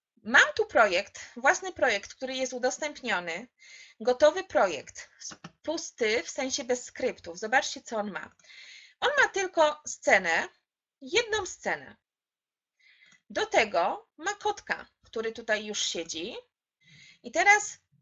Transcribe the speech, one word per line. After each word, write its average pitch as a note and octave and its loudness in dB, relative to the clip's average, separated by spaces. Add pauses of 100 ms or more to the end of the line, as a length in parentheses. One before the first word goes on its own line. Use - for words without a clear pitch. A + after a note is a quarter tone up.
(240)
mam A#4+ 4
tu G#4+ 0
projekt, G#3 2 (160)
własny F4+ 0
projekt, A3+ 0
który C4 -8
jest C4 -4
udostępniony. A#3 -4 (520)
Gotowy D4+ 4
projekt, F#3+ -2 (540)
pusty, A#3+ -2
w - -14
sensie C4 -4
bez B3 -2
skryptów. - -6
Zobaczcie, B3+ -2
co - -8
on G#3 -4
ma. D#3+ -12 (680)
On B4+ 4 (120)
ma A4 6
tylko E4+ 2
scenę, G3 2 (520)
jedną G#4 -2
scenę. D#3 -6 (1300)
Do D4+ -2
tego G#3+ 0 (100)
ma F#4 -4
kotka, - -6 (180)
który A3+ -6
tutaj G#3+ -4
już G#3 -6
siedzi. E3+ -6 (880)
I - -14
teraz G4+ 4 (240)